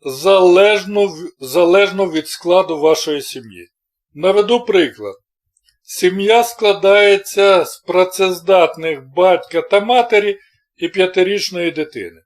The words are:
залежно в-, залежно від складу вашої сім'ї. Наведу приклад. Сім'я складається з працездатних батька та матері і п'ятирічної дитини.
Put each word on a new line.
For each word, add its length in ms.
залежно 1000
в-, 320
залежно 720
від 160
складу 520
вашої 420
сім'ї. 460
Наведу 460
приклад. 560
Сім'я 600
складається 1200
з 120
працездатних 1200
батька 460
та 180
матері 580
і 100
п'ятирічної 840
дитини. 540